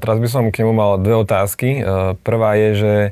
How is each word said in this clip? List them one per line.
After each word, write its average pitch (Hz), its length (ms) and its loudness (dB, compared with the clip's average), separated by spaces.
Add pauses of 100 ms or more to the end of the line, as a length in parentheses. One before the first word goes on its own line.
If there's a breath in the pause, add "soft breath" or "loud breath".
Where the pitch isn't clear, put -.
teraz 110 160 0
by 120 80 -2
som 117 240 0
k 110 160 -2
nemu 113 80 2
mal 107 240 2
dve 110 240 2
otázky. 101 560 -2
E, 123 40 -6 (440)
prvá 110 320 0
je, 107 160 2
že 104 200 0 (180)